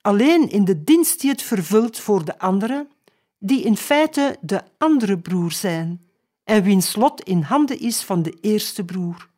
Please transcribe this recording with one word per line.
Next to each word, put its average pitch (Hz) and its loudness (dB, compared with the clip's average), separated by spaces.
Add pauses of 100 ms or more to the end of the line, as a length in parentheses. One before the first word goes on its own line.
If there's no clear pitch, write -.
alleen 254 4
in 202 2
de 170 0
dienst 320 2
die 277 0
het 262 -4
vervult 220 0
voor 196 0
de - -8
anderen, 226 -2 (500)
die 240 -2
in 220 2
feite 294 0
de 175 -4 (160)
andere 240 2
broer 170 -2
zijn 170 -6 (380)
en 214 4
wiens 190 2
lot 214 0
in 180 -2
handen 262 0
is 233 -4
van 175 -2
de 160 -6
eerste 214 -2
broer. 175 -8